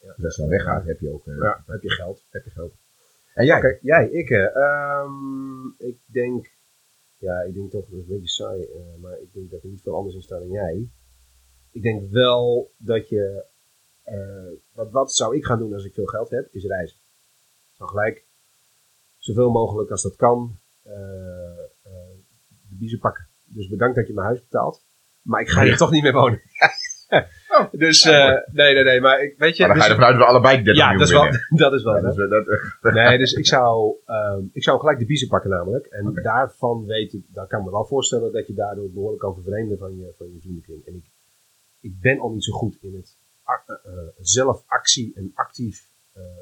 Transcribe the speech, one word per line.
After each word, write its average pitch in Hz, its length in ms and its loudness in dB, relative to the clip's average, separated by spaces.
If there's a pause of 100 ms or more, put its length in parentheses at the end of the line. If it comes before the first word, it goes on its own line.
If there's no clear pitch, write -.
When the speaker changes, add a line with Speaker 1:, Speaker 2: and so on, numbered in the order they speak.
Speaker 1:
ja. 95 140 -20
Speaker 2:
Dus 82 100 -10
als 80 100 -6
je 78 60 -8
dan 76 100 -4
weggaat, 82 340 -2
heb 82 140 -8
je 76 140 -8
ook, 73 140 -16
eh, 73 100 -12
Speaker 1:
Ja, 104 300 -4
heb 107 140 -12
je 98 100 -8
geld. 92 380 -10
Speaker 2:
heb - 140 -14
je - 60 -20
geld. 85 240 -16 (600)
En - 120 2
jij? 156 120 6
Speaker 1:
Oké, 131 240 2
jij, 160 280 4
ik, 165 200 -6
eh, 104 260 0
ehm, 139 1120 -6 (100)
ik 123 280 -14
denk, 123 460 -6 (680)
ja, 90 240 -6
ik 92 120 -8
denk 98 180 -12
toch, 101 180 -10
dat 90 100 -16
is 87 80 -16
een 92 60 -10
beetje 95 140 -10
saai, 98 340 -8
eh, 85 400 -16
maar 90 180 -16
ik - 140 -20
denk 92 180 -16
dat 87 120 -18
er 95 60 -16
niet 98 120 -18
veel 90 140 -8
anders 95 200 -8
in 92 60 -16
staat 90 180 -14
dan 90 120 -14
jij. 98 380 -6 (840)
Ik 113 100 -16
denk 98 300 -4
wel 123 680 2
dat 110 320 -4
je, 98 360 -4 (580)
eh, 98 440 -14 (260)
wat, 110 180 -10
wat 135 220 -2
zou 117 220 -2
ik 147 100 -4
gaan 117 140 -2
doen 107 140 -8
als 98 120 -12
ik 98 80 -18
veel 101 120 -6
geld 110 240 -8
heb, - 220 -8
is 95 140 -12
reizen. 92 320 -8 (720)
Ik - 60 -20
zou 92 140 -16
gelijk 104 360 -6 (920)
zoveel 120 340 0
mogelijk 107 400 -2
als 98 120 -8
dat 98 120 -8
kan, 120 440 0 (240)
eh, 104 100 -20 (920)
eh, 98 80 -20 (800)
de 98 60 -20
biezen 113 240 -8
pakken. - 280 -4 (160)
Dus 107 260 -14
bedankt 120 260 0
dat 113 120 0
je 110 60 -12
mijn 98 140 -4
huis 123 140 -4
betaalt, - 420 -6 (380)
maar 110 200 -2
ik 110 80 -6
ga 87 120 4
hier - 100 6
Speaker 2:
Ja. - 60 2
Speaker 1:
toch 160 140 4
niet 151 120 4
meer 135 100 4
wonen. 123 300 4
<laughs> - 920 -2 (120)
Speaker 2:
Oh. - 220 4
Speaker 1:
Dus, 156 320 4
Speaker 2:
Ja, 160 80 8
Speaker 1:
eh, 143 180 10
Speaker 2:
mooi. 131 220 2
Speaker 1:
nee, 143 220 6
nee, 135 100 6
nee, 127 180 4
maar 135 220 6
ik, 143 140 -8
weet 165 200 2
je, 185 100 4
Speaker 2:
Maar 190 80 6
dan - 20 2
Speaker 1:
dus 117 80 6
Speaker 2:
ga 107 80 8
je 107 60 0
ervan 123 140 8
uit 127 60 4
dat 123 80 8
we 120 60 4
allebei 127 300 6
dertig 104 100 6
miljoen 143 180 6
Speaker 1:
ja, 98 60 2
dat 147 100 4
is 175 60 4
wel, 147 100 8
Speaker 2:
winnen. 139 220 0 (120)
Speaker 1:
<laughs> 156 60 6
dat 139 100 4
is 131 100 0
wel 110 120 2
Speaker 2:
Ja, 101 60 2
Speaker 1:
zo. 90 60 0
Speaker 2:
dus, 90 100 -2
eh, 98 120 0
dat, 107 180 2 (340)
eh, 113 120 2
<laughs> 113 140 6
Speaker 1:
Nee, 123 100 6
dus 127 160 2
ik 127 120 -2
zou, 113 500 2 (100)
ehm, 104 460 -4
ik 127 120 -12
zou 139 160 2
gelijk 147 200 0
de 117 60 -2
biezen 135 220 -4
pakken 98 220 -2
namelijk. 95 360 -4
En 104 220 -8
Speaker 2:
Oké. 90 140 -6
Speaker 1:
daarvan 120 640 -2
weet 107 280 -6
ik, 101 140 -12
daar 95 200 -14
kan - 120 -6
ik 190 60 -6
me 92 60 -8
wel 107 140 -4
voorstellen 120 460 -2
dat 107 160 -6
je 107 60 -12
daardoor 101 380 -6
behoorlijk 101 300 -8
kan 98 120 -6
vervreemden 101 440 -8
van 95 200 -12
je, 90 200 -16
van 87 160 -20
je 85 60 -20
vriendenkring. 85 460 -16
En 90 100 -18
ik, 85 100 -20 (760)
ik 95 200 -16
ben 127 200 0
al 120 120 -6
niet 107 120 -8
zo 104 100 -6
goed 104 280 -6
in 95 140 -16
het 92 220 -20 (260)
ac-, - 260 -8
eh, 110 60 -14 (180)
eh, 87 140 -14 (120)
zelf 120 480 -2
actie - 480 -2
en 98 180 -12
actief, - 560 -8 (240)
eh, 92 100 -20 (180)